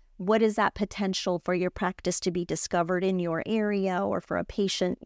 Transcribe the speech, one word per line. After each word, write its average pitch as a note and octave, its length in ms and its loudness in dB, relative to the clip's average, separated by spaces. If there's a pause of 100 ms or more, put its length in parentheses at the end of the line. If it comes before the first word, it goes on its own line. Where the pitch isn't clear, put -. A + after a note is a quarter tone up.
(180)
what G#3+ 260 4
is G#3+ 120 2
that G3+ 200 2
potential F#3+ 680 -2
for F#3 120 0
your F3+ 160 0
practice - 480 -2
to F#3 120 0
be F3 140 -2
discovered F3 580 0
in F#3+ 140 2
your E3+ 280 -2
area, G3+ 580 0
or G3 180 0
for - 160 -4
a E3+ 60 0
patient, - 600 -2